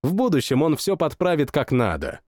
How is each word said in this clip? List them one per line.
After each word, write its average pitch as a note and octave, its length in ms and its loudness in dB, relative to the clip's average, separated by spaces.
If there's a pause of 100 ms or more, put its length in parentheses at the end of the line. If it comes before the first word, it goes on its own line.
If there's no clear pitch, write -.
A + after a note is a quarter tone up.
В D#3 120 0
будущем D#3 480 2
он D#3+ 140 2
все G3 200 -2
подправит D#3+ 560 0
как C#3 180 0
надо. F2 500 -2 (120)